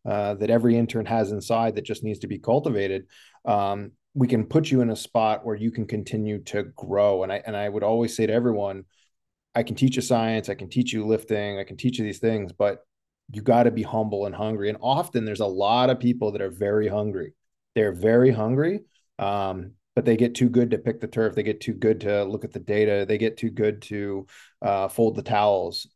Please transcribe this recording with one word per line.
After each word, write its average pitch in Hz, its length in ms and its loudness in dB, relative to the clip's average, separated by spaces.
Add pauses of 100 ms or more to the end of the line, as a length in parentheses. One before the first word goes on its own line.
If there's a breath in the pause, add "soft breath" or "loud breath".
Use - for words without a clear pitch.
uh, 104 300 -2
that 104 160 0
every 117 260 6
intern 113 300 0
has 110 260 0
inside 113 440 0
that 104 100 -6
just - 180 -8
needs 107 140 -6
to - 80 -12
be 98 120 -6
cultivated, 101 680 0 (400 soft breath)
um, 101 460 0 (200)
we 131 160 2
can 113 160 2
put 156 260 0
you 131 120 4
in 120 80 2
a 110 60 -4
spot 110 500 -2
where 110 100 -4
you 110 140 -2
can 113 160 -4
continue 107 540 -4
to 101 240 -4 (120)
grow. 98 460 2
And 95 100 -2
I, 101 140 -4
and 107 100 -6
I 104 100 -2
would 104 160 -4
always 113 320 2
say 110 120 0
to 107 80 2
everyone, 101 500 0 (680)
"I 120 80 2
can 127 140 -4
teach 131 200 2
you 123 60 -2
science, 113 480 0
I 101 40 -4
can 95 140 -12
teach 123 240 -2
you 110 140 -4
lifting, 107 520 -2
I 98 60 -6
can - 140 -16
teach 123 200 -2
you 110 60 -2
these 104 140 -6
things, 107 340 -2
but 101 280 0 (520)
you 104 80 -10
gotta 117 300 6
be 107 120 -2
humble 104 440 -2
and 95 80 -6
hungry." 104 340 -4
And 107 140 -2
often 123 420 0
there's 107 160 -4
a 107 60 0
lot 101 420 2
of 127 120 2
people 120 320 0
that 98 100 -6
are 95 80 -4
very 101 360 0
hungry. 98 460 -4 (420)
They're 104 200 2
very 113 360 6
hungry, 131 500 0 (380)
um, 98 520 -4 (260)
but 123 80 0
they 117 120 4
get 117 180 2
too 127 140 4
good 120 240 2
to 104 60 0
pick 110 220 -4
the 110 60 -8
turf. 110 300 -2
They 107 80 -2
get 107 160 -4
too 120 120 -6
good 110 280 0
to 104 240 0
look 98 200 -6
at - 80 -12
the 104 60 -10
data. 104 480 0
They 107 100 0
get 110 200 -2
too 117 140 -4
good 104 320 -2
to, 101 440 -8 (340 loud breath)
uh, 98 280 0
fold 110 260 0
the 101 80 -8
towels, 101 720 0